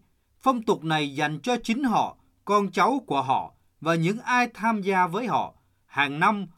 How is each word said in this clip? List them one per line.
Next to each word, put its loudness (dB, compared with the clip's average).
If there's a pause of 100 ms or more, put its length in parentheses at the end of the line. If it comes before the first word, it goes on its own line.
(420)
Phong 2
tục 0
này 0
dành -2
cho -2
chính -2
họ, 0 (280)
con 2
cháu 2
của 0
họ -2 (280)
và 0
những 0
ai 0
tham -2
gia 2
với -4
họ. -2 (320)
Hàng -2
năm, 2 (120)